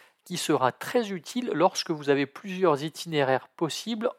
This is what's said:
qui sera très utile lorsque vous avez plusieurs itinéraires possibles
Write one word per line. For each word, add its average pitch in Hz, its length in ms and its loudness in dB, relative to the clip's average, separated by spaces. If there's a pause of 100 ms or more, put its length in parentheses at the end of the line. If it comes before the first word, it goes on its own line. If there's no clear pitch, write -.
(280)
qui 175 80 -6
sera 127 360 2
très 226 380 -2
utile 196 440 -6
lorsque 175 360 2
vous 147 200 0
avez 139 160 4
plusieurs 180 580 0
itinéraires 143 720 0
possibles 214 640 -4